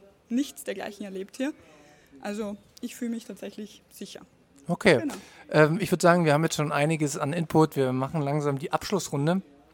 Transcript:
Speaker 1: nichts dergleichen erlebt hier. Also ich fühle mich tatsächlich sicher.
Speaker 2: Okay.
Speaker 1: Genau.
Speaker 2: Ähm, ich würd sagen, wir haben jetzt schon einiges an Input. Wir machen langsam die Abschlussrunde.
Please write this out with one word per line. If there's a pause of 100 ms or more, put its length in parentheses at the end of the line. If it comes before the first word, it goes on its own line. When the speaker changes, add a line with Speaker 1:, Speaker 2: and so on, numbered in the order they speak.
(280)
Speaker 1:
nichts
dergleichen
erlebt
hier. (680)
Also (240)
ich
fühle
mich
tatsächlich
sicher. (440)
Speaker 2:
Okay.
Speaker 1:
Genau. (360)
Speaker 2:
Ähm,
ich
würd
sagen,
wir
haben
jetzt
schon
einiges
an
Input.
Wir
machen
langsam
die
Abschlussrunde. (320)